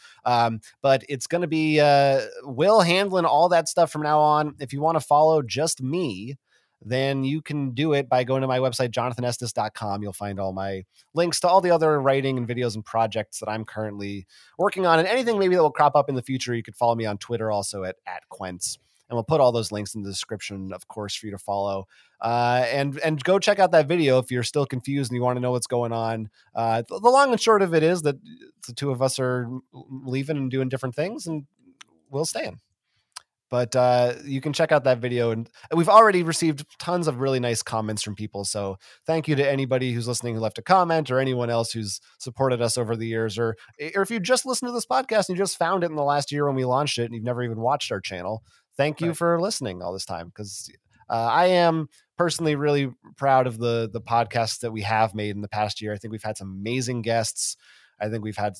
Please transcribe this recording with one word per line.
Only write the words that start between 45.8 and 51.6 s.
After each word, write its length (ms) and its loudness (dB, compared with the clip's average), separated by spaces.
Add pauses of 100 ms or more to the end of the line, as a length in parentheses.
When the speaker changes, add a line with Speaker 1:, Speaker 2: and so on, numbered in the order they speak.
Speaker 1:
it 60 -2
in 60 -8
the 60 0
last 300 0
year 140 0
when 100 0
we 80 0
launched 340 0
it 60 -2
and 100 -6
you've 100 -8
never 180 -2
even 180 -4
watched 320 -2
our 80 -4
channel, 420 -8 (320)
thank 280 -2
you 60 0
Speaker 2:
Right. 100 -4
Speaker 1:
for 200 2
listening 440 -6
all 100 -6
this 140 -8
time. 280 -10
'Cause, 360 -14 (400)
uh, 20 -10
I 360 2
am 420 4 (260)